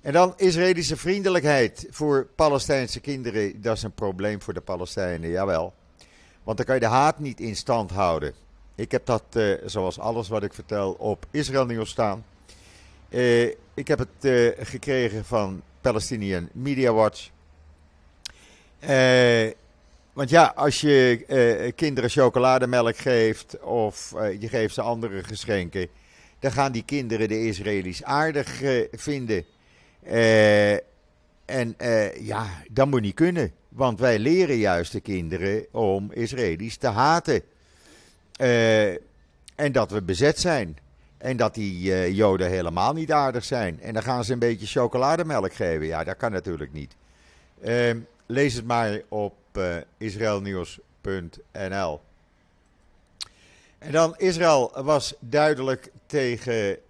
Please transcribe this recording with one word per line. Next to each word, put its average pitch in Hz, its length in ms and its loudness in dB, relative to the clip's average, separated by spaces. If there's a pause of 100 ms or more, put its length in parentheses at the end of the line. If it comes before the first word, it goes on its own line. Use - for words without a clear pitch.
En 143 120 -8
dan 180 240 6
Israëlische 170 600 2
vriendelijkheid 170 920 0
voor 143 440 -2
Palestijnse 139 640 0
kinderen. 110 600 -4
Dat 110 160 -2
is - 60 -8
een 107 100 -8
probleem 101 500 -4
voor 101 120 -8
de 87 60 -8
Palestijnen, 87 680 -6
jawel. 90 440 -2 (680)
Want 110 140 -6
dan 120 100 -4
kan 135 80 0
je 127 60 0
de 117 60 0
haat 135 320 2
niet 139 220 -10
in 104 160 -6
stand 113 340 -2
houden. 85 440 0 (400)
Ik 113 160 -8
heb - 160 -2
dat, 113 240 -2
eh, 107 220 0 (120)
zoals 92 340 -4
alles 113 300 -6
wat 107 140 -2
ik 101 100 -6
vertel, 101 400 -4
op - 380 -6
Israël 135 360 -2
Nieuws 113 240 -6
staan. 107 340 -2 (840)
Eh, 120 380 2 (280)
ik - 140 -8
heb 147 100 2
het, - 260 -8
eh, 120 420 2
gekregen 117 580 -4
van 98 380 -2 (180)
Palestinian 104 720 -2
Media 127 400 0
Watch. 110 380 2 (1500)
Eh, 127 720 4 (600)
want 131 180 -4
ja, 160 240 8
als 139 260 0
je, 127 460 6
eh, 120 500 2
kinderen 131 340 0
chocolademelk 127 840 4
geeft 113 640 0
of, - 540 -4
eh, 104 260 -4
je 113 80 -8
geeft 110 260 -2
ze - 60 -6
andere 113 440 -4
geschenken, 95 640 -4 (500)
dan 135 140 -2
gaan 135 200 0
die 113 120 -6
kinderen 113 440 -2
de 110 180 -2
Israëli's 98 560 -4
aardig, 143 600 -2
eh, 131 300 0
vinden. 113 520 -4 (580)
Eh, 107 680 6 (720)
en, 120 320 -4
eh, 110 500 -2
ja, 107 200 -6 (240)
dat 131 160 4
moet 135 140 2
niet 101 140 -4
kunnen. 170 380 2 (160)
Want 117 320 -2
wij 120 180 4
leren 151 380 2
juist 90 360 0
de 104 80 -6
kinderen 92 720 -4
om 101 400 0
Israëli's 113 640 -4
te - 120 -4
haten. 135 540 2 (920)
Eh, 113 540 4 (640)
en 143 180 -2
dat 113 180 2
we 104 120 -2
bezet 95 380 0
zijn. 117 360 -2 (420)
En 127 180 -6
dat 113 180 0
die, 95 380 -4
eh, 92 240 0
Joden 95 320 4
helemaal 90 440 0
niet 156 200 -4
aardig 131 320 0
zijn. 107 360 -4
En 113 140 -12
dan 107 80 -2
gaan 123 220 -2
ze 110 80 -2
een 123 60 -4
beetje 117 280 -2
chocolademelk 131 880 0
geven. 82 320 -2
Ja, 80 180 -4
dat 92 120 -8
kan 117 160 -4
natuurlijk 82 400 -8
niet. 73 240 -14 (640)
Ehm, 117 380 0 (280)
lees 127 280 0
het 113 120 -8
maar 117 420 -2
op, 104 260 -6 (180)
eh, 90 240 -4 (200)
israelnieuws 101 840 -6 (220)
punt 92 380 -8 (140)
N 95 220 -8
L. 85 260 -4 (1800)
En 151 140 -14
dan, 160 240 4
Israël 165 640 2
was 143 380 0
duidelijk 131 680 0 (160)
tegen 120 640 -2 (200)